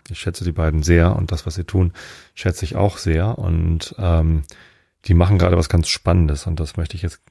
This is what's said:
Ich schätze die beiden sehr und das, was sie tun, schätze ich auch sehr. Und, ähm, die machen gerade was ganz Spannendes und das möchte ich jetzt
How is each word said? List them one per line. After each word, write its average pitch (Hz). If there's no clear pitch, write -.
Ich 95
schätze -
die 87
beiden 78
sehr 85
und -
das, 82
was 85
sie 90
tun, 87
schätze -
ich -
auch 98
sehr. 85
Und, 82
ähm, 80
die -
machen 90
gerade 87
was 82
ganz 82
Spannendes 85
und 80
das 78
möchte 82
ich 82
jetzt -